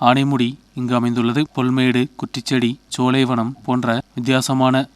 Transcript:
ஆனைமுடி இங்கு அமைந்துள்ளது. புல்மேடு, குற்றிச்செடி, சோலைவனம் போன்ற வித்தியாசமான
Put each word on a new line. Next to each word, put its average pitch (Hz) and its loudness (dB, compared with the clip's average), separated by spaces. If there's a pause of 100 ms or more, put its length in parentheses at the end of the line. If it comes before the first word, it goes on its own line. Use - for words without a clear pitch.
ஆனைமுடி 131 2 (260)
இங்கு 123 -2
அமைந்துள்ளது. 120 0 (140)
புல்மேடு, 127 2 (160)
குற்றிச்செடி, 123 -2 (180)
சோலைவனம் 127 0 (140)
போன்ற 123 -2 (180)
வித்தியாசமான 131 0 (120)